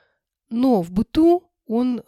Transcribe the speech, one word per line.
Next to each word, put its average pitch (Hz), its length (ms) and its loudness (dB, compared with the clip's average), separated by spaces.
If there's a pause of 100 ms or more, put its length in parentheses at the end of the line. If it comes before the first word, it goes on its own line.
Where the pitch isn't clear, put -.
(500)
но 233 320 0
в 170 100 -10
быту 320 580 0 (160)
он, 240 420 -4